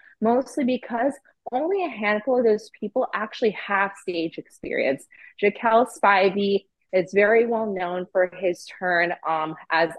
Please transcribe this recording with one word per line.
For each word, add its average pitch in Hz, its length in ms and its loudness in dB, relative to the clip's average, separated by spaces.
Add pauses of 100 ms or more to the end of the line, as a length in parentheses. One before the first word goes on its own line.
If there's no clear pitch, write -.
(200)
mostly 247 440 0
because 247 480 -2 (400)
only 349 320 -2
a 320 40 -4
handful 214 500 -2
of 247 60 2
those 214 340 0
people 226 360 -4
actually 214 380 -2
have 196 480 -2
stage 165 380 -6
experience. - 680 -4 (380)
Jaquel 226 440 4
Spivey 196 800 2 (260)
is 185 220 0
very 220 320 4
well 220 260 -2
known 180 400 -4
for 180 260 2
his 180 280 -4 (120)
turn, 175 360 0 (120)
um, 156 280 -2 (160)
as 165 280 2